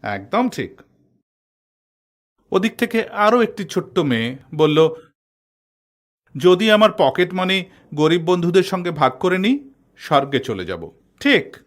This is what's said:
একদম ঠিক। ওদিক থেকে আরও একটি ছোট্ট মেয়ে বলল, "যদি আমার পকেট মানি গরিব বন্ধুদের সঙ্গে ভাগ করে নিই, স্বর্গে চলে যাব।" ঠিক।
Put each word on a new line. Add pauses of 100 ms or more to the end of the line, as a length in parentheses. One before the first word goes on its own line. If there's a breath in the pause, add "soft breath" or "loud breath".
একদম
ঠিক। (1700)
ওদিক
থেকে
আরও
একটি
ছোট্ট
মেয়ে (180)
বলল, (1400 loud breath)
"যদি
আমার
পকেট
মানি (300 soft breath)
গরিব
বন্ধুদের
সঙ্গে
ভাগ
করে
নিই, (260)
স্বর্গে
চলে
যাব।" (300)
ঠিক। (100)